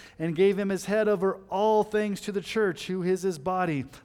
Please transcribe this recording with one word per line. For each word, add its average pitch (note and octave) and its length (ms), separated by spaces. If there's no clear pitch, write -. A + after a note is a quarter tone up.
and E3 180
gave F#3+ 220
him G3 120
his F#3 160
head G#3+ 220
over F#3+ 320
all G#3+ 340
things G#3+ 380
to G#3+ 100
the G3 100
church, - 460
who F#3 160
is F3+ 180
his F3+ 180
body, E3 460